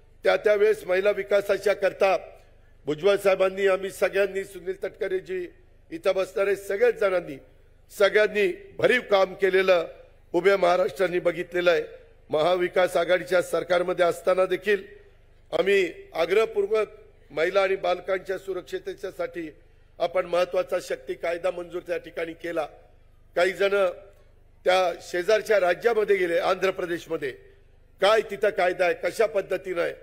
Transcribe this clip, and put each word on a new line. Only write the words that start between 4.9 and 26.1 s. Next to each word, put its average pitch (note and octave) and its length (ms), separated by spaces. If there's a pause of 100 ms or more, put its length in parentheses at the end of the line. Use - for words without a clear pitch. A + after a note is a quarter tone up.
इथं F3 240
बसणारे F#3+ 420
सगळेच G#3+ 440
जणांनी, F3+ 360 (640)
सगळ्यांनी G3+ 800
भरीव G#3+ 220 (100)
काम F#3+ 240
केलेलं F#3 520 (460)
उभ्या F#3 240
महाराष्ट्राने F3+ 640
बघितलेलं F3 520
आहे. D#3 120 (480)
महाविकास F3+ 680
आघाडीच्या F3 460
सरकारमध्ये F3 640
असताना F#3 420
देखील F#3 360 (680)
आम्ही F3+ 400 (220)
आग्रहपूर्वक G#3 720 (420)
महिला F3+ 320
आणि F#3+ 140
बालकांच्या F#3 640
सुरक्षिततेसाठी F3+ 1120 (480)
आपण F3+ 280
महत्त्वाचा F3+ 560
शक्ती - 320
कायदा F3 360
मंजूर F3 360
त्या F3 100
ठिकाणी E3 360
केला. E3 340 (720)
काही F#3 160
जण G3 220 (880)
त्या F#3 280 (100)
शेजारच्या G3+ 580
राज्यामध्ये G3 560